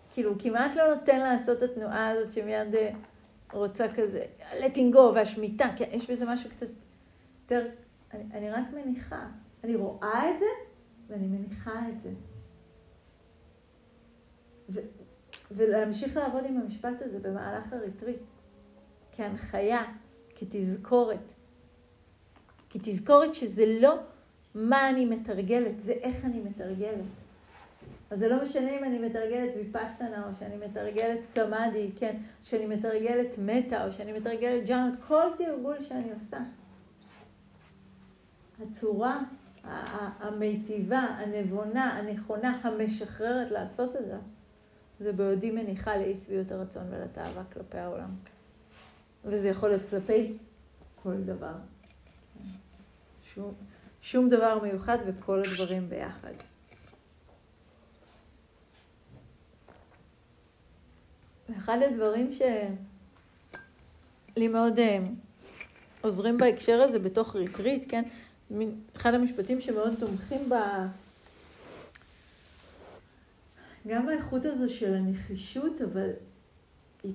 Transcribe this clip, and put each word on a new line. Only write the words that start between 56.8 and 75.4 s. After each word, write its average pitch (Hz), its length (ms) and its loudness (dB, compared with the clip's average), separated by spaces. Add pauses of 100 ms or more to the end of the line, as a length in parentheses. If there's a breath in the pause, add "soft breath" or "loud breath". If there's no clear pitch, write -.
ואחד 226 340 -2
הדברים 233 480 4 (2000)
שלי 226 120 2
מאוד, 226 300 4
אה, 214 200 6 (1040 loud breath)
עוזרים 220 360 2
בהקשר 240 440 6
הזה 240 160 6
בתוך 208 380 0
ריטריט, 202 520 -2
כן? 233 160 0 (460 loud breath)
מין, 214 300 -4 (160)
אחד 240 180 4
המשפטים 247 460 2
שמאוד 226 380 0
תומכים 240 500 -4
ב-, 202 380 2 (3000 loud breath)
גם 240 180 2
באיכות 285 380 -2
הזו 254 240 0
של 196 260 0
הנחישות, 196 880 -2